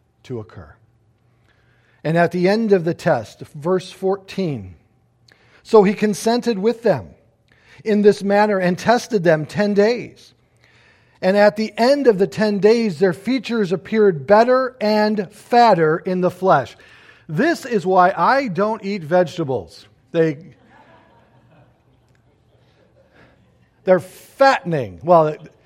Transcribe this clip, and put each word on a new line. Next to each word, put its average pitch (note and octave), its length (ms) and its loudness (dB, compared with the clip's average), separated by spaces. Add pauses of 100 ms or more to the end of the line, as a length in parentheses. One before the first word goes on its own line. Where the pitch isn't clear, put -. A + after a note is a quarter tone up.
(240)
to A#2+ 160 -12
occur. F2 340 -20 (1300)
And D#3+ 160 -2
at E3+ 140 2
the F3+ 160 0
end G#3+ 240 0
of F3 120 0
the E3+ 100 -4
test, C3 460 -4
verse F3+ 520 -6
fourteen, F3+ 840 -6 (880)
"So G#3+ 220 6
he G#3 100 0
consented A3 640 -2
with A3+ 240 -4
them B2+ 280 -2 (720)
in G#3 200 0
this G3 200 4
manner G3+ 360 0
and F3+ 200 -2
tested A3 460 -2
them D#3 220 2
ten G3+ 280 -4
days. G3+ 600 -2 (880)
And F#3+ 140 0
at G#3 200 4
the G#3+ 220 -6
end C4+ 280 2
of G#3 120 2
the G3+ 80 0
ten G#3 320 -2
days, G#3 400 2
their F3+ 160 2
features A3+ 580 -4
appeared F#3+ 540 0
better B3 560 2
and G#3+ 500 -2
fatter F3+ 640 2
in F#3 240 -4
the F3+ 100 0
flesh." E3+ 460 0 (500)
This C4 380 -2
is G#3+ 220 -4
why F3+ 280 4
I A#3+ 340 0
don't G3+ 360 -4
eat G3 180 -8
vegetables. C#3 840 -4 (260)
They, D#3+ 420 -4 (3250)
they're F#3 160 2
fattening. D#3+ 1000 -2
Well, D#3 340 2 (300)